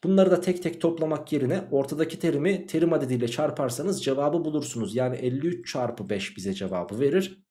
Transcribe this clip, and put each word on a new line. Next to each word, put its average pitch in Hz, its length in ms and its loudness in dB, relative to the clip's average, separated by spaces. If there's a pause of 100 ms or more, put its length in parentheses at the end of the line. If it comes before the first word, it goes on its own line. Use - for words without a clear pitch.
Bunları 185 260 6
da 175 100 6
tek 180 220 0
tek 160 180 -4
toplamak 160 520 0
yerine 135 380 0
ortadaki 143 480 0
terimi 170 480 0
terim 165 260 2
adediyle 127 360 0
çarparsanız 147 760 -2
cevabı 143 400 0
bulursunuz. 120 520 -4
Yani 127 200 0
elli 127 300 -2
üç 175 260 -6
çarpı 117 360 -4
beş 101 280 -4
bize 95 180 -4
cevabı 95 460 -4
verir. 165 500 0